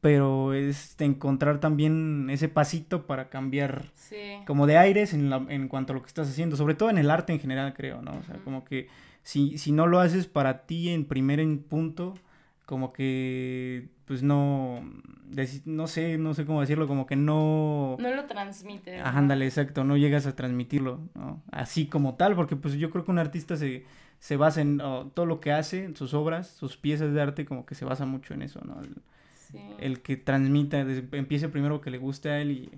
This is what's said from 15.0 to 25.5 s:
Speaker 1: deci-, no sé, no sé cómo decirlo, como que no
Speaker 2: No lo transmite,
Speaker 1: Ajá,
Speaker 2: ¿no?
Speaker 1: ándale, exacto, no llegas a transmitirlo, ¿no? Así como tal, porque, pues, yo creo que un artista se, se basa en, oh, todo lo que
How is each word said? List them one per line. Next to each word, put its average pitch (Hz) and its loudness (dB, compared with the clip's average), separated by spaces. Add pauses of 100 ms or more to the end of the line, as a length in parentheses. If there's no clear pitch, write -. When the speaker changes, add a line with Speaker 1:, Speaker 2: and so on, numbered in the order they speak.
Speaker 1:
deci-, 135 -6
no 156 -4
sé, 160 -2
no 156 0
sé 147 -2
cómo 151 0
decirlo, 151 2
como 139 0
que 139 -2
no 151 2
Speaker 2:
No 247 -2
lo 285 -4
transmite, 202 -10
Speaker 1:
Ajá, 127 -2
Speaker 2:
¿no? 135 2
Speaker 1:
ándale, 139 4
exacto, 139 -2
no 139 4
llegas 143 4
a 135 -4
transmitirlo, 127 -2 (140)
¿no? 156 -12 (100)
Así 147 -2
como 143 0
tal, 196 4
porque, 151 0
pues, 139 -4
yo 160 -2
creo 175 -4
que 190 -4
un 170 2
artista 156 -4
se, 131 -6 (340)
se - -4
basa 151 4
en, 143 2
oh, 135 -6
todo 175 0
lo 160 -2
que 143 -2